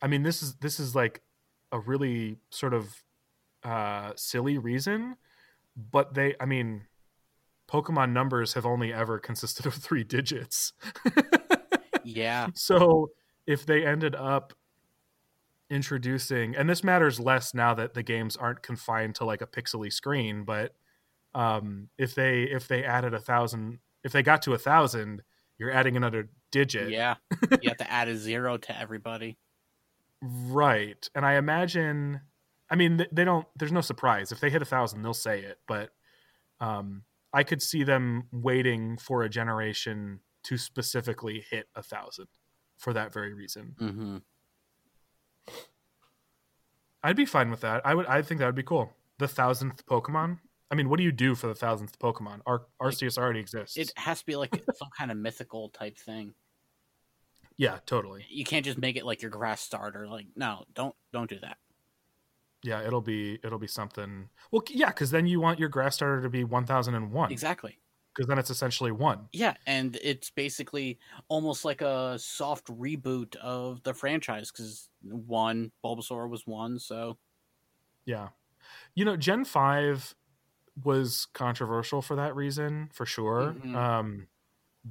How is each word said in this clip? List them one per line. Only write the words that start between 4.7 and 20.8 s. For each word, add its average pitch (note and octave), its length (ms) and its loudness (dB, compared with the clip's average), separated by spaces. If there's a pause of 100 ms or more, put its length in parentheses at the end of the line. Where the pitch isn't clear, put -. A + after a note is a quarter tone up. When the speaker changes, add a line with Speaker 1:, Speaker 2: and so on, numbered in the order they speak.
Speaker 1:
but C3+ 380 0
they, C#3 260 2
I C3 60 -2
mean, A#2 400 0 (840)
Pokemon C#3+ 440 2
numbers B2 420 2
have A#2+ 120 -2
only A#2+ 260 0
ever A2+ 260 0
consisted - 480 -6
of B2+ 80 -2
<laughs> - 80 -12
three A#2+ 220 0
digits. - 680 -2 (320)
<laughs> B3+ 80 4 (920)
Speaker 2:
Yeah. A2+ 500 0
Speaker 1:
So E3 560 8 (360)
if C#3+ 180 2
they D3+ 220 4
ended D3 300 2
up C3+ 380 0 (1160)
introducing, B2+ 840 0
and D3 120 4
this F3 140 2
matters E3 380 6
less B2+ 340 4
now A#2 200 6
that A2+ 200 -2
the A#2+ 80 -2
games A2+ 340 -2
aren't A#2+ 240 -2
confined A2+ 540 -4
to, A#2 100 -4
like, G#2+ 160 -2
a A2+ 60 -8
pixely A2 460 -6
screen, A2 500 -2
but, G#2+ 320 -4 (580)